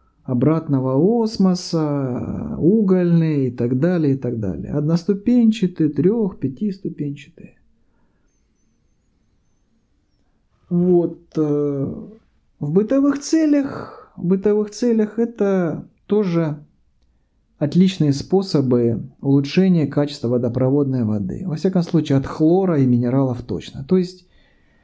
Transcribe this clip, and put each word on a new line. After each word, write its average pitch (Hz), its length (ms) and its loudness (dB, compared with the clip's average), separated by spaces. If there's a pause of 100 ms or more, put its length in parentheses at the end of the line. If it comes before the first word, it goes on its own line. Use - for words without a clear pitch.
(260)
обратного 147 1000 2
осмоса, 156 1300 -2
угольные 170 920 2
и - 20 -6
так 120 280 -2
далее, 160 360 2
и - 20 -4
так 123 220 -6
далее. 92 320 -6
Одноступенчатые, 185 1200 0
трёх-, 190 500 0
пятиступенчатые. - 1200 -8 (3000)
Вот, 175 520 2 (160)
э, 147 720 -2 (520)
в 147 120 -6
бытовых 269 480 2
целях, - 1000 -2
в - 80 -6
бытовых 208 460 0
целях 220 480 0
это 196 680 -2 (200)
тоже 170 580 0 (920)
отличные 156 520 2
способы 131 920 0 (180)
улучшения 143 640 2
качества 139 440 -2
водопроводной 127 760 0
воды. 104 420 -4
Во 151 100 -6
всяком 185 280 0
случае, 151 340 0
от 135 80 -2
хлора 170 540 2
и 135 80 4
минералов 123 560 0
точно. - 400 -8
То 185 140 2
есть, 180 300 -2 (560)